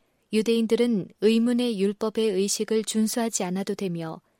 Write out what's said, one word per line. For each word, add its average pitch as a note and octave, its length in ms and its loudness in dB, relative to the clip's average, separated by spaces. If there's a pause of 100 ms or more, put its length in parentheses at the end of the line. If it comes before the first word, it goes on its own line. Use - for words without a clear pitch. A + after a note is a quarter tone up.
(320)
유대인들은 A3+ 760 2 (120)
의문의 A#3 600 2
율법의 G#3+ 500 0
의식을 G3+ 540 0
준수하지 A3 600 -2
않아도 F#3+ 320 -4
되며, E3 440 -6 (200)